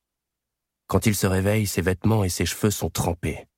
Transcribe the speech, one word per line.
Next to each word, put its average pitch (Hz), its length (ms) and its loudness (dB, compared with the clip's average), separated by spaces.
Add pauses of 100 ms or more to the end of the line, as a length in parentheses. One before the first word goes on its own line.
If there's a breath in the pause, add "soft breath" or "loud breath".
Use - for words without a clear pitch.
(880)
Quand - 180 0
il 107 100 4
se - 120 0
réveille, 98 400 2
ses 92 160 -2
vêtements 98 420 2
et 90 60 0
ses 87 160 -2
cheveux - 240 0
sont - 180 -4
trempés. - 580 -4 (120)